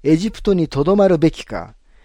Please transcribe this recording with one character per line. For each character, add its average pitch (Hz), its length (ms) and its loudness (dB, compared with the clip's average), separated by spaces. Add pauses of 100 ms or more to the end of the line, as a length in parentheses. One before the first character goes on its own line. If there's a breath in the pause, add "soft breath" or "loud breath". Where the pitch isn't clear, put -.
エ 151 120 2
ジ 202 160 -2
プ - 120 -16
ト 202 100 2
に 170 140 0
留 151 280 0
ま 202 120 4
る 180 100 2
べ 156 140 2
き - 120 -14
か、 90 320 -14 (300)